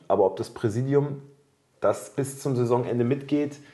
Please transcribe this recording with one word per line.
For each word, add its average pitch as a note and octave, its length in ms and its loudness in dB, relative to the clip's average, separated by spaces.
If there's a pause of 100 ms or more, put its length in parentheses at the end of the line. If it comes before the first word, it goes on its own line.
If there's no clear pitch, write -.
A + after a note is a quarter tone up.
aber G2 180 4
ob F#2+ 120 2
das - 120 -6
Präsidium C#3 720 -2 (580)
das - 300 0
bis C#3 320 -6
zum C#3 140 -2
Saisonende A#2+ 480 2
mitgeht, C#3 560 -2 (140)